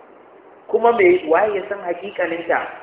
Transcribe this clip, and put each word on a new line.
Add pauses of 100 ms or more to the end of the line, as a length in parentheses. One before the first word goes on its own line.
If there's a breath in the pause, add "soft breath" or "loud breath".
(680)
Kuma
me,
waye
ya
san
haƙiƙanin
ta? (220)